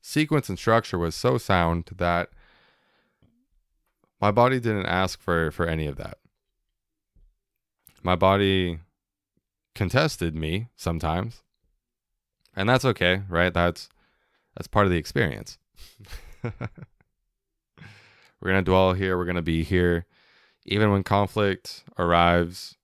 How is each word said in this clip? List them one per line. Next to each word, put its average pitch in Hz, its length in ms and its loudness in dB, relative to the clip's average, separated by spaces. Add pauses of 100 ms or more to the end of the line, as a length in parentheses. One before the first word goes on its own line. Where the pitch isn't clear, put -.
sequence 151 480 0
and 95 100 -6
structure 110 380 2
was 85 180 -2
so 127 220 0
sound 85 580 0
that 87 340 -2 (1900)
my 101 100 2
body 123 280 4
didn't 107 260 -2
ask 92 340 -2
for, 82 320 0
for 85 140 -4
any 80 220 -2
of 69 80 -8
that. - 240 -14 (1800)
My 92 120 0
body 95 640 2 (960)
contested 98 600 0
me 82 400 -4
sometimes, 85 640 -4 (1120)
and 98 140 -2
that's 127 160 2
okay, 95 420 0
right? 87 260 0
That's, 87 360 -2 (680)
that's - 120 -14
part 101 180 2
of 92 60 2
the 87 60 2
experience. 78 600 -4 (460)
<laughs> - 400 -18
We're 113 80 -8 (2000)
gonna 95 100 2
dwell 92 320 4
here. 95 240 -2
We're 90 80 -2
gonna 87 160 -2
be 82 220 0
here. 87 420 2 (600)
Even 104 260 2
when 98 120 2
conflict 101 800 -2 (140)
arrives 87 880 2